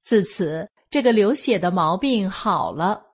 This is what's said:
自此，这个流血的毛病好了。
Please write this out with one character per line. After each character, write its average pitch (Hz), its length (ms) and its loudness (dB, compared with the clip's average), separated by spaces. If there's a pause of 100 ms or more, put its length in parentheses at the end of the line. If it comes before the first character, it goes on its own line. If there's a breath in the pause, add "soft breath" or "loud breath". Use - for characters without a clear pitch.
自 214 220 2
此， 165 480 -6 (180)
这 285 140 0
个 240 80 6
流 214 240 4
血 240 240 0
的 175 140 0
毛 170 240 0
病 214 340 -2
好 165 400 -2
了。 170 320 -4 (120)